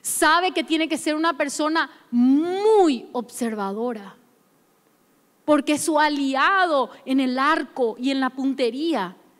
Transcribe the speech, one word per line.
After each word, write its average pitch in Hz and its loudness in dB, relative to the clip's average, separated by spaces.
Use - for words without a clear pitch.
sabe 349 2
que 359 -2
tiene 320 -2
que 320 -2
ser 302 -2
una 320 -2
persona 302 -2
muy 330 2
observadora, 214 -6
porque 302 2
su 302 0
aliado 294 2
en 262 0
el 254 -2
arco 269 0
y 254 -2
en 269 -2
la 262 0
puntería 262 -4